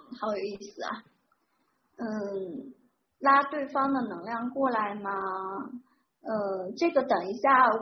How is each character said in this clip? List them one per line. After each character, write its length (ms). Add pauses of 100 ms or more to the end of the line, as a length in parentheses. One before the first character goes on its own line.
(200)
好 160
有 80
意 140
思 260
啊。 200 (920)
嗯， 760 (460)
拉 240
对 240
方 260
的 140
能 180
量 260
过 180
来 260
吗？ 140 (1120)
呃， 560
这 140
个 120
等 240
一 120
下 320 (100)